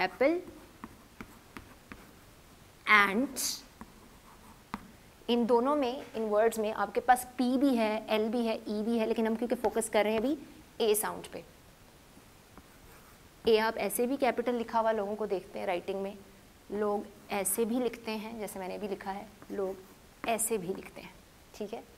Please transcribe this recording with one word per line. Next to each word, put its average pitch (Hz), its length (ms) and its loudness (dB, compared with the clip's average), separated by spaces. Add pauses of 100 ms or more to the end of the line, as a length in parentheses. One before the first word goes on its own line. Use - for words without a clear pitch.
apple, 262 380 2 (2500)
ant। 208 720 4 (1700)
इन 240 180 4
दोनों 254 300 4
में, 262 380 -2
इन 226 80 -2
वर्ड्स 220 360 2
में 214 140 0
आपके 208 280 -2
पास 247 280 4 (100)
P 254 200 2
भी 269 180 4
है, 220 320 0
L 220 200 2
भी 233 180 0
है, 220 100 0
ई 214 260 -4
भी 233 160 0
है, 220 80 2
लेकिन 220 200 2
हम 220 100 0
क्योंकि 233 180 -2
focus 226 340 0
कर 208 160 4
रहे 214 80 2
हैं 220 80 2
अभी 277 180 0 (420)
ए 214 140 4
sound 180 320 -4
पे। - 180 -14 (2000)
ए 220 100 8
आप 220 180 2
ऐसे 202 300 0
भी 269 100 0
capital 240 380 0
लिखा 226 240 -2
हुआ 220 140 4
लोगों 214 220 -2
को 214 120 -4
देखते 190 320 -4
हैं 208 80 -6
writing 190 360 -4
में, 196 160 -8 (540)
लोग 208 340 -2 (240)
ऐसे 202 340 -2
भी 233 160 0
लिखते 233 300 -4
हैं, 220 300 -8
जैसे 196 180 -8
मैंने 185 200 -8
भी 202 100 -6
लिखा 196 220 -6
है, 202 180 -10 (240)
लोग 190 240 -4 (520)
ऐसे 220 300 0
भी 170 100 -4
लिखते - 320 -8
हैं, - 140 -18 (400)
ठीक 208 200 -8
है? - 100 -12 (140)